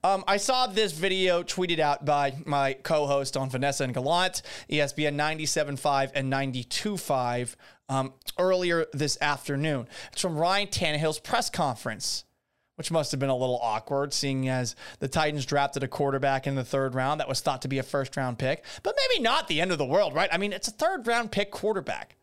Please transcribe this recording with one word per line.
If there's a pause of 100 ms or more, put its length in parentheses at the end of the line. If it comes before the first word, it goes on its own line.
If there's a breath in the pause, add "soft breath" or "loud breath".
Um,
I
saw
this
video
tweeted
out
by (100)
my
co-host
on
Vanessa
and
Gallant, (280 loud breath)
E
S
P
N
ninety-seven
five
and
ninety-two
five. (360 loud breath)
Um, (260)
earlier
this
afternoon. (240 loud breath)
It's
from
Ryan
Tannehill's
press
conference, (500)
which
must
have
been
a
little
awkward,
seeing
as (240 loud breath)
the
Titans
drafted
a
quarterback
in
the
third
round
that
was
thought
to
be
a
first-round
pick, (160 loud breath)
but
maybe
not
the
end
of
the
world,
right?
I
mean,
it's
a
third-round
pick
quarterback.